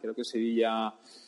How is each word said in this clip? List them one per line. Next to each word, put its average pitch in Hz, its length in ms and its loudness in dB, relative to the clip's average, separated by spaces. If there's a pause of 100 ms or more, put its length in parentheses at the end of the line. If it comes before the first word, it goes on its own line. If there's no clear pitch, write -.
Creo 113 140 -6
que 123 80 -4
el 113 40 -6
Sevilla 113 680 0 (340)